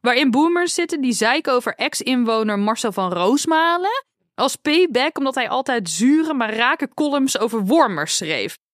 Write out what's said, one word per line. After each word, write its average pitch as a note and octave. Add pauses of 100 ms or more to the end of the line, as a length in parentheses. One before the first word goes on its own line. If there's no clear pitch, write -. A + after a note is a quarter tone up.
Waarin B3
boomers E4+
zitten E4+
die B3+
zeiken B3+
over B3
ex-inwoner A3+
Marcel G#3+
van F#3
Roosmalen. E4 (320)
Als B3+
payback D4
omdat C4+
hij A#3+
altijd B3
zure, D4
maar A3+
rake C4
columns C#4+
over A3
wormers G3+
schreef. D3+ (160)